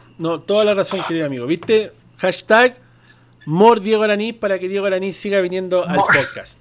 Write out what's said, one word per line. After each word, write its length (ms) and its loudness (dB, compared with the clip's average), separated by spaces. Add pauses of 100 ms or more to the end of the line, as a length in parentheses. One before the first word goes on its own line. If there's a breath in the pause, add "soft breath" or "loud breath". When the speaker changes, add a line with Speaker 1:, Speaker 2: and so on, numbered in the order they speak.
(200)
Speaker 1:
no, 220 -4
toda 220 2
la 120 2
razón, 320 -4
querido 180 -2
amigo. 220 -6
¿Viste? 440 0 (280)
Hashtag 580 2 (720 soft breath)
More 340 6
Diego 220 0
Aranís 320 -2
para 240 -2
que 80 -6
Diego 180 -4
Aranís 320 -2
siga 240 0
viniendo 420 -2
al 120 -2
Speaker 2:
More. 240 2
Speaker 1:
podcast, 420 -8